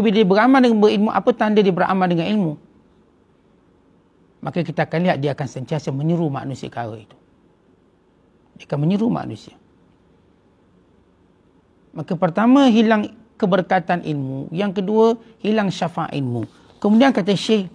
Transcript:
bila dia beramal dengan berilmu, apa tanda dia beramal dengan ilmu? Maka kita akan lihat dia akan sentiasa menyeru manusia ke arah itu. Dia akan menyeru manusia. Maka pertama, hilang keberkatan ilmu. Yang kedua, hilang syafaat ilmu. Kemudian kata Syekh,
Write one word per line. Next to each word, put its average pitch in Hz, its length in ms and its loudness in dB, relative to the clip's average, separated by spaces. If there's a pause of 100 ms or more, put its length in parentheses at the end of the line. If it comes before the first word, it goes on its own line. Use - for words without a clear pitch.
bila 208 160 2
dia 214 80 4
beramal 226 320 4
dengan 240 240 4
berilmu, 214 320 2
apa 202 160 2
tanda 214 320 2
dia 190 80 2
beramal 180 400 0
dengan 170 160 0
ilmu? 196 260 -2 (1900)
Maka 151 240 -6
kita 160 160 -6
akan 160 240 -4
lihat 139 160 -2
dia 147 80 -2
akan 135 160 -8
sentiasa 139 480 -8
menyeru 160 320 -2
manusia 135 400 -8
ke - 160 -16
arah 110 160 -12
itu. 110 160 -20 (1400)
Dia - 80 -20
akan 143 160 -6
menyeru 196 240 -2
manusia. - 480 -8 (2500)
Maka 165 240 -8
pertama, 233 480 4
hilang 220 480 2 (240)
keberkatan 185 640 0
ilmu. 139 480 -8
Yang 196 320 -4
kedua, 220 320 2 (240)
hilang 208 320 -2
syafaat 170 400 -6
ilmu. 120 320 -4 (400)
Kemudian 226 320 4
kata 196 240 0
Syekh, 208 360 -2